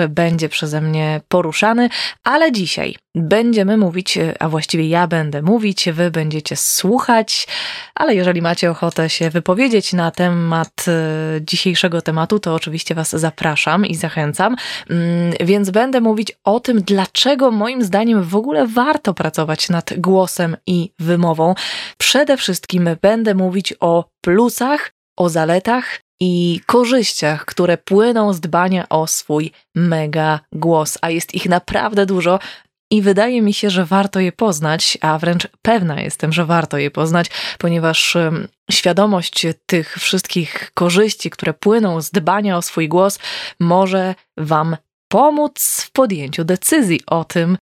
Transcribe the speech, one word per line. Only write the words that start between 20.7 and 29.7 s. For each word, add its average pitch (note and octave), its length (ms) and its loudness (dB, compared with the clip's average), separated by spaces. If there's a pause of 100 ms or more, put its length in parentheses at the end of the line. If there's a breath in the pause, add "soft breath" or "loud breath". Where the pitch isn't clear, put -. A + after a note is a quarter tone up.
wymową. E3+ 560 2 (420 loud breath)
Przede C#4 400 2
wszystkim F3 520 -2 (120)
będę G#3+ 340 2
mówić F#3 440 0
o E3+ 260 2 (160)
plusach, A#3+ 720 2 (260)
o F3+ 120 2
zaletach F3+ 680 0 (220)
i F3 440 0
korzyściach, A3+ 800 0
które F3 320 0
płyną G#3+ 560 2
z F3 60 -4
dbania F3 500 0
o D#3 180 0
swój D#3 440 -2 (240 soft breath)